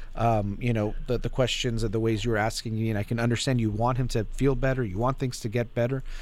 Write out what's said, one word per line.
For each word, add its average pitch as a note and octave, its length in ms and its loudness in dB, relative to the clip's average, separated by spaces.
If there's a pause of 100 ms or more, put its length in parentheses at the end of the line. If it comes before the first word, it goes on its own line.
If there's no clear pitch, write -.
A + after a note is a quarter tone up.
(140)
um, G#2+ 440 2
you A#2+ 140 0
know, G#2+ 220 0 (120)
the, A#2+ 120 0
the A#2 100 -2
questions A#2 540 0
and A2 100 0
the A2+ 80 0
ways A2 240 0
you A#2+ 60 0
were A2 80 2
asking A2 380 -2
me, A2 120 0
and G#2+ 100 0
I G2+ 40 0
can A#2 180 -2
understand A#2+ 400 2
you A2 100 2
want A#2 280 2
him B2+ 100 0
to A2 160 0
feel C3+ 300 2
better, B2+ 280 0
you F#2+ 140 -4
want B2+ 220 0
things C3 220 -4
to A2+ 100 -4
get A#2 240 -2
better, B2 280 0 (200)